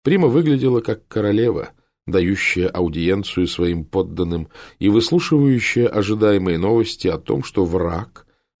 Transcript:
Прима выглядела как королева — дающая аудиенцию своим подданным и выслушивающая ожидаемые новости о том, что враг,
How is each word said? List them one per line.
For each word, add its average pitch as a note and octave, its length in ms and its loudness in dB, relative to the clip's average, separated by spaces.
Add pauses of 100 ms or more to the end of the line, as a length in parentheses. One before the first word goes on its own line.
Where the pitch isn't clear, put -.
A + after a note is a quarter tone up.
Прима E3+ 240 4
выглядела C3 520 2
как - 280 -8
королева — G#2 600 -2 (380)
дающая F#2 600 0
аудиенцию F2+ 800 -2
своим F2 380 -2
подданным E2+ 640 -4 (300)
и G2 100 2
выслушивающая B2+ 1000 2
ожидаемые G2+ 720 2
новости A2 480 0
о E2 120 -2
том, - 260 -4
что - 200 -2
враг, E2+ 600 -4 (340)